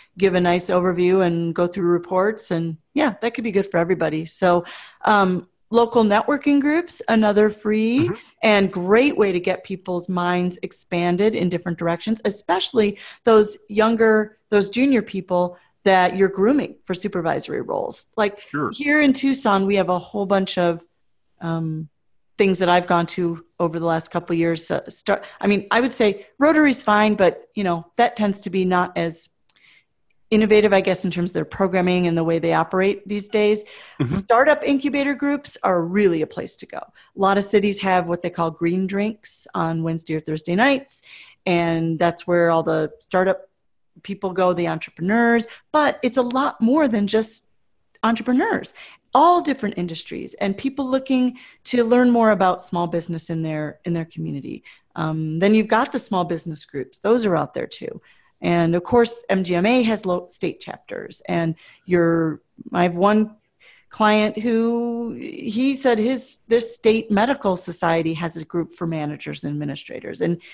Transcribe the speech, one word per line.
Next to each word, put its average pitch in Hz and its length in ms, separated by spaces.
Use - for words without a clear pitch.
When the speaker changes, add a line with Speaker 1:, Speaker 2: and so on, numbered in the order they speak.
Speaker 1:
give 185 160
a 180 40
nice 180 300
overview 180 560
and 170 300
go 175 100
through 175 240
reports. 185 600
And 165 260
yeah, 277 280
that 233 120
could 240 100
be 226 80
good 196 140
for 180 120
everybody. 165 480
So, 175 380
um, 185 420
local 233 340
networking 277 580
groups, 311 480
another 214 400
free 220 580
Speaker 2:
Mm-hmm. 359 60
Speaker 1:
and 202 300
great 214 460
way 196 160
to 180 60
get 180 260
people's 180 420
minds 180 560
expanded 180 720
in 180 140
different 170 280
directions, 170 460
especially 214 720
those 214 320
younger, 220 720
those 202 220
junior 254 320
people 180 560
that 185 320
you're 190 140
grooming 214 460
for 185 80
supervisory 165 680
roles. - 440
Like 208 240
Speaker 2:
Sure. 147 240
Speaker 1:
here 294 280
in 285 100
Tucson, 254 540
we 202 100
have 180 140
a 180 100
whole 202 260
bunch 190 320
of, 170 280
um, 160 480
things 190 220
that 180 100
I've 180 180
gone 170 200
to 170 360
over 170 180
the 165 80
last 165 240
couple 170 260
of 165 40
years. 165 320
Uh, 151 180
start, - 360
I 190 60
mean, 202 220
I 226 120
would 247 100
say 208 360
Rotary's 302 440
fine, 208 320
but, 180 400
you 208 100
know, 170 220
that 240 180
tends 202 260
to - 80
be 185 140
not 180 320
as 165 340
innovative, 214 440
I 190 80
guess, 185 240
in 180 40
terms 170 200
of - 60
their 156 100
programming 180 600
and 165 120
the 165 60
way 165 140
they 165 160
operate 185 540
these 202 220
days. 208 340
Speaker 2:
Mm-hmm. - 440
Speaker 1:
Startup 240 540
incubator 277 540
groups 285 480
are 185 180
really 170 400
a 151 60
place - 300
to - 80
go. - 140
A - 120
lot 196 220
of 202 80
cities 202 340
have 185 280
what 170 140
they 175 80
call 165 220
green 175 360
drinks 202 680
on 165 280
Wednesday 165 320
or 156 40
Thursday 156 340
nights, 262 480
and 165 520
that's 170 300
where 175 240
all 165 100
the 160 380
startup 185 500
people 196 280
go, 180 220
the 175 140
entrepreneurs, 226 800
but 302 320
it's 247 140
a 254 40
lot 262 400
more 277 280
than 208 180
just 220 400
entrepreneurs, 247 720
all 339 280
different 262 360
industries, - 580
and 196 220
people 269 280
looking 254 520
to 240 220
learn 247 260
more 226 200
about 185 340
small 175 200
business 165 440
in 160 140
their, 151 420
in 170 80
their 165 120
community. 160 560
Um, 160 420
then 202 160
you've 220 140
got 233 240
the 247 60
small 180 260
business 160 400
groups. - 340
Those 226 260
are 180 120
out 143 160
there 127 120
too. - 360
And 170 360
of 175 80
course, 233 460
M 190 140
G 175 120
M 175 100
A 254 160
has 220 240
lo-, 180 240
state - 300
chapters, - 680
and 170 280
your, 165 580
I 175 120
have 175 100
one 214 420
client 214 480
who, 233 840
he 247 540
said 254 240
his, 240 500
this 226 280
state 220 340
medical 208 480
society 165 560
has 165 240
a 160 80
group 170 280
for - 120
managers 151 580
and 147 80
administrators, 147 720
and 170 180